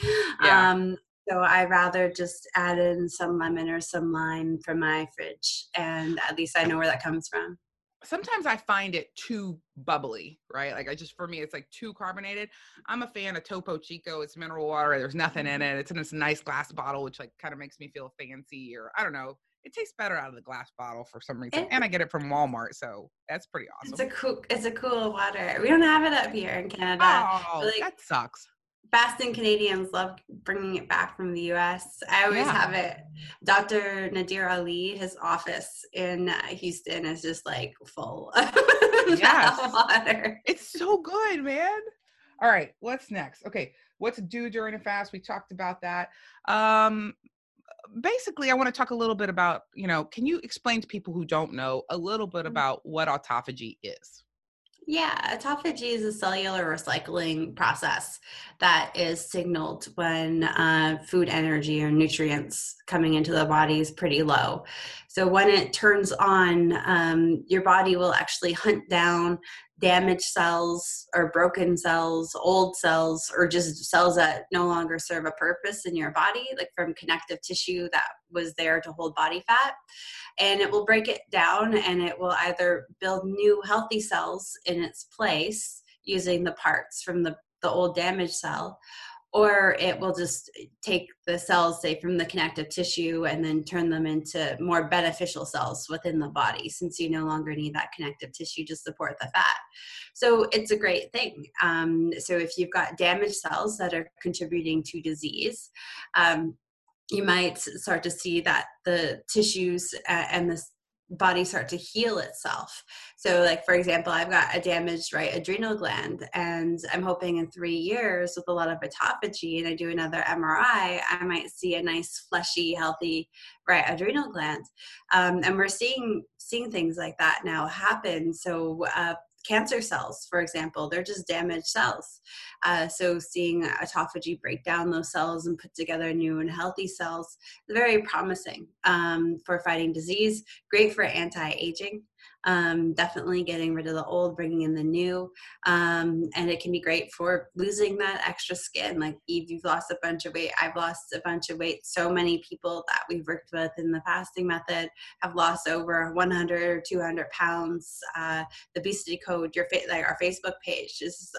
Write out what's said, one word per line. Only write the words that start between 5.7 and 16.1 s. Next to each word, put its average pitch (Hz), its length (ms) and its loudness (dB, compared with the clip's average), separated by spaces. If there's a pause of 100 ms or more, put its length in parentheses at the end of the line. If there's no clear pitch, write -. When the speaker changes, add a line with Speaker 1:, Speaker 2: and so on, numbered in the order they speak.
Speaker 2:
and 160 520 -2
at 156 100 -4
least 165 200 -2
I 165 60 4
know 160 140 2
where 160 100 2
that - 160 0
comes 160 240 -4
from. 170 300 -8 (440)
Speaker 1:
Sometimes 403 440 -4
I 240 100 2
find 196 400 -2
it - 220 -8
too 196 440 -8 (140)
bubbly, 135 640 -4 (140)
right? 139 180 -6
Like, 123 160 -8
I 143 80 -6
just, 160 220 -16
for 175 100 -10
me, 165 140 -10
it's, 151 120 -10
like, 143 160 -12
too 220 240 -16
carbonated. 202 560 -10 (360)
I'm 240 180 -6
a 233 40 -8
fan 196 280 -8
of 160 80 -10
Topo 185 340 -8
Chico. 160 440 -12
It's 151 160 -12
mineral 160 320 -6
water. 147 280 2
There's 135 180 -6
nothing 156 300 0
in 143 160 -2
Speaker 2:
Mm-hmm. - 0 -
Speaker 1:
it. 139 160 0
It's 143 140 -8
in 170 60 -8
this 156 160 -6